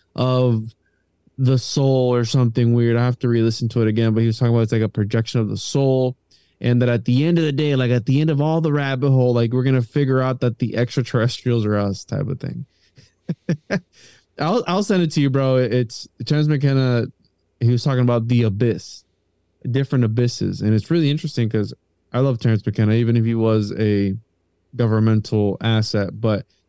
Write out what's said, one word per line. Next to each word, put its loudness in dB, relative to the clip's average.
of 0
the 2
soul 0
or 2
something 2
weird. 2
I 2
have -2
to -2
re-listen 0
to -2
it 2
again, 2
but 2
he 2
was -2
talking 2
about 2
it's -4
like 0
a 0
projection -2
of -2
the -4
soul. 0
And 2
that 2
at 0
the 2
end 2
of 2
the -2
day, 0
like, 0
at 0
the 2
end 0
of 0
all 0
the 0
rabbit 0
hole, 4
like, 0
we're 0
gonna 2
figure 0
out -2
that -2
the -4
extraterrestrials -2
are 0
us -4
type -6
of -6
thing. -10
<laughs> -4
I'll, 0
I'll 0
send 0
it -4
to 0
you, 2
bro. 2
It's -2
Terrence 0
McKenna. 0
He 2
was 0
talking 0
about 2
the 2
abyss, -2
different 0
abysses. -2
And 0
it's -2
really 2
interesting -2
'cause -2
I -2
love 0
Terrence 0
McKenna, 2
even 2
if 2
he 0
was 0
a 0
governmental 0
asset, -2
but -2